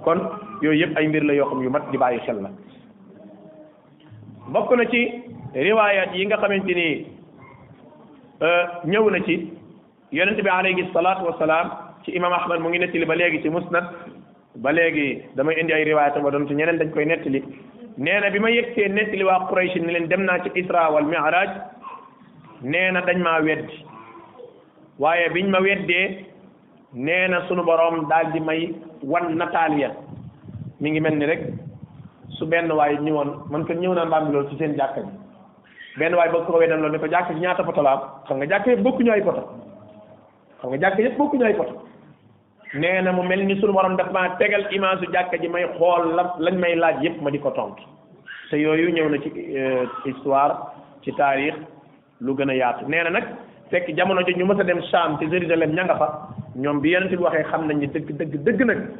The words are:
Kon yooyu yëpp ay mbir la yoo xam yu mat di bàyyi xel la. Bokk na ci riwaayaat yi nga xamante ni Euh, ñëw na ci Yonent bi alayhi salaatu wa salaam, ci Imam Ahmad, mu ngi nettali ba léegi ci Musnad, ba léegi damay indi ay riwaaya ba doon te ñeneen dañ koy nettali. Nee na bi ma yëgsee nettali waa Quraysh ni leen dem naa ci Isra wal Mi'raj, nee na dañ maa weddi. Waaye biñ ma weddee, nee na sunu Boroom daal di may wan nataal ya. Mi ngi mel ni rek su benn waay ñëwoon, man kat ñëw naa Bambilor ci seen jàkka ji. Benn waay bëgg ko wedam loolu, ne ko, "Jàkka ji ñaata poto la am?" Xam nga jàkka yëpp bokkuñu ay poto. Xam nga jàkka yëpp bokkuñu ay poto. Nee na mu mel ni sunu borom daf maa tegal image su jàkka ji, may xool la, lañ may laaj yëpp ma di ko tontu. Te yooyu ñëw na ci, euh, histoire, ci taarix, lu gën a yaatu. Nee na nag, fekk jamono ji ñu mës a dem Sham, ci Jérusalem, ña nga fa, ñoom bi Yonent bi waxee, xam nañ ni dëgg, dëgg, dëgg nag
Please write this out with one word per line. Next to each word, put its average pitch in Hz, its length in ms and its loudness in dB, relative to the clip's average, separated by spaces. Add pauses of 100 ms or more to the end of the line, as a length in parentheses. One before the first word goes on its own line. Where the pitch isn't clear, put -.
Kon 170 180 2 (400)
yooyu 151 240 4
yëpp 156 120 -4
ay 156 100 2
mbir 151 180 0
la 143 80 2
yoo 139 160 2
xam 131 140 -4
yu 127 60 -2
mat 143 220 -2
di 135 60 -2
bàyyi 123 240 2
xel 110 200 -4
la. 95 80 -8 (2000)
Bokk - 240 2
na 233 80 4
ci 240 260 2 (420)
riwaayaat 196 640 4
yi 185 120 0
nga 214 100 2
xamante 196 380 0
ni 165 300 0 (1400)
Euh, 175 220 4 (220)
ñëw 208 260 4
na 180 120 0
ci 165 260 -2 (640)
Yonent 185 300 0
bi 196 80 2
alayhi 185 440 0
salaatu 185 320 2
wa 165 140 -2
salaam, 160 300 2 (340)
ci - 80 -8
Imam 175 220 0
Ahmad, 175 260 -2
mu 165 100 -2
ngi 175 100 -2
nettali 170 260 -2
ba 160 100 0
léegi 170 260 0
ci 151 80 -2
Musnad, 170 360 -2 (680)
ba 117 180 -2
léegi 151 500 0 (120)
damay 147 240 0
indi 165 140 0
ay 156 120 2
riwaaya 147 360 2
ba 143 100 2
doon 143 140 0
te 143 80 -4
ñeneen 160 240 0
dañ 156 140 -2
koy 151 140 0
nettali. 151 360 -2 (560)
Nee 170 220 0
na 202 100 0
bi 202 100 -2
ma 220 120 2
yëgsee 233 380 0
nettali 202 340 -2
waa 185 240 2
Quraysh 185 280 0
ni 170 180 -2
leen 170 140 -2
dem 185 180 0
naa 180 180 0
ci 196 120 -6
Isra 175 360 2
wal 151 140 2
Mi'raj, 165 440 2 (1120)
nee 170 300 0
na 180 100 0
dañ 180 200 0
maa 165 200 2
weddi. 156 320 -2 (1300)
Waaye 165 340 2
biñ 185 160 0
ma 190 120 4
weddee, 190 640 0 (680)
nee 165 360 0
na 180 180 0
sunu 180 160 -2
Boroom 165 460 2
daal 160 240 2
di 165 80 0
may 160 340 -2 (260)
wan 160 360 0
nataal 165 420 0
ya. 127 120 0 (920)
Mi 151 100 -2
ngi 156 80 0
mel 156 180 2
ni 147 80 0
rek 160 160 0 (960)
su 160 80 -6
benn 165 260 0
waay 147 280 2
ñëwoon, 147 500 -2
man 151 160 -2
kat 170 120 -2
ñëw 180 160 0
naa 170 120 2
Bambilor 151 440 0
ci 139 80 -10
seen 151 180 -2
jàkka 135 260 -2
ji. - 220 -12 (720)
Benn 160 180 0
waay 170 140 4
bëgg 165 160 0
ko 170 140 2
wedam 165 220 4
loolu, 151 120 0
ne 156 60 -2
ko, 156 80 -4
"Jàkka 175 260 0
ji 156 60 -4
ñaata 180 240 0
poto 156 180 0
la 139 120 6
am?" 135 60 2 (280)
Xam 135 100 -2
nga 139 100 -2
jàkka 202 240 2
yëpp 202 120 4
bokkuñu 247 280 4
ay 208 120 4
poto. 156 200 0 (1160)
Xam 127 120 -8
nga 135 80 -4
jàkka 196 220 2
yëpp 247 160 2
bokkuñu 285 280 2
ay 208 80 4
poto. - 280 -4 (920)
Nee 175 280 0
na 185 120 2
mu 180 100 0
mel 190 220 0
ni 196 140 2
sunu 202 140 4
borom 185 220 4
daf 175 160 0
maa 180 260 0
tegal 202 340 2
image 190 340 2
su 165 60 -8
jàkka 180 260 0
ji, 165 100 -2
may 175 160 -2 (140)
xool 170 380 4
la, 180 240 0
lañ 170 200 2
may 170 160 2
laaj 160 280 2
yëpp 165 180 -2
ma 147 100 0
di 143 80 -4
ko 143 120 -2
tontu. 104 320 -6 (640)
Te 151 80 -2
yooyu 156 340 2
ñëw 160 180 2
na 147 120 0
ci, 151 100 -6 (260)
euh, 131 280 0 (200)
histoire, 139 680 0 (280)
ci 139 120 -6
taarix, 143 420 0 (640)
lu 127 160 -2
gën 135 140 0
a 135 60 0
yaatu. 123 320 0
Nee 160 160 0
na 165 80 0
nag, 202 120 0 (480)
fekk 175 240 -2
jamono 185 300 2
ji 180 100 0
ñu 180 100 0
mës 196 140 2
a 190 40 2
dem 175 180 0 (100)
Sham, 165 280 2
ci 160 100 -2
Jérusalem, 165 440 2
ña 180 120 0
nga 165 100 2
fa, - 320 -2 (280)
ñoom 143 260 -2
bi 147 80 2
Yonent 185 200 2
bi 185 140 0
waxee, 160 200 2
xam 160 240 -2
nañ 151 120 0
ni 143 80 -2
dëgg, 160 240 -6
dëgg, 143 320 -6
dëgg 220 220 2
nag 196 140 2 (200)